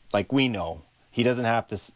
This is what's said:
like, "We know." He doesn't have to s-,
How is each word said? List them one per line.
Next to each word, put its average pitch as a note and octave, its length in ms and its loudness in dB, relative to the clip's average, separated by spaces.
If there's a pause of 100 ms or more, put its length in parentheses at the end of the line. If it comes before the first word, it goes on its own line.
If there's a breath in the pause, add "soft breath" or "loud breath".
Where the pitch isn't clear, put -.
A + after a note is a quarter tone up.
(120)
like, G#2 220 0
"We C3+ 140 4
know." E2+ 340 -6 (300)
He A#2+ 100 0
doesn't A#2+ 240 2
have A2+ 220 0
to G#2+ 80 -8
s-, - 200 -8